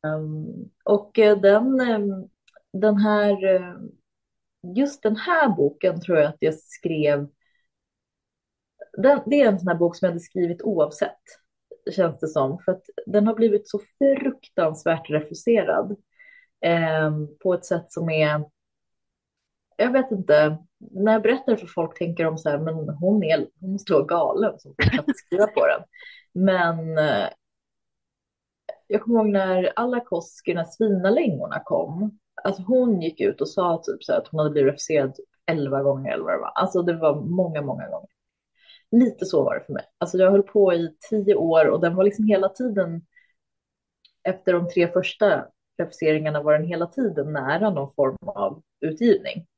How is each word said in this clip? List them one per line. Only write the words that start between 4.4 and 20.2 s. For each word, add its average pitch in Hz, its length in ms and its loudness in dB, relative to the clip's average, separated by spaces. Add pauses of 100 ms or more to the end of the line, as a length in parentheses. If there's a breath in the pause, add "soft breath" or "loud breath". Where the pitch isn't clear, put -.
just 285 280 0
den 214 120 0
här 254 340 2
boken 170 520 0
tror 170 160 0
jag 147 100 4
att 151 120 -8
jag 156 160 0
skrev, 147 720 -2 (1700)
den, 262 280 4
det 285 160 2
är 247 60 6
en 196 120 2
sån 180 80 -4
här 170 80 0
bok 170 200 0
som - 100 -2
jag 175 60 2
hade 170 80 -6
skrivit 170 420 -4
oavsett, 165 600 -2 (720)
känns 170 280 0
det 160 80 -6
som, 151 380 -2
för 185 60 0
att 185 120 -6 (220)
den 208 220 2
har 226 80 0
blivit 220 340 2
så 202 120 -6 (180)
fruktansvärt 190 1080 0
refuserad, 190 840 -2 (680 soft breath)
ehm, 156 840 -2
på 180 100 0
ett 180 120 -4
sätt 170 260 -4
som 165 180 -6
är, 151 360 0 (1300)
jag 247 140 0
vet 262 200 0
inte, 151 460 2 (200)